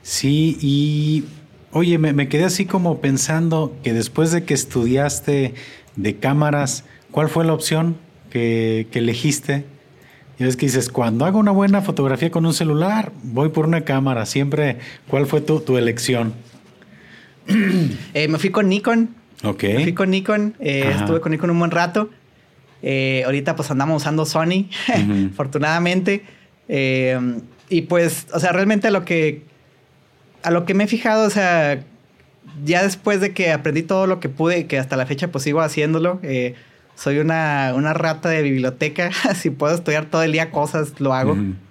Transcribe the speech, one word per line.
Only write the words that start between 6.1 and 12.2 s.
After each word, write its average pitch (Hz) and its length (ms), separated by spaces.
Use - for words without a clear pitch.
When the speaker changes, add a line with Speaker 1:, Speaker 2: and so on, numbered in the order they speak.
Speaker 1:
cámaras, 143 680
¿cuál 151 180
fue 165 160
la 160 80
opción 160 440
que, 113 640
que - 80
elegiste? 139 680
Ya 127 80
ves 127 100
que 131 120
dices, 123 200
"Cuando 117 380
hago 190 120
una 208 140
buena 196 300
fotografía 147 500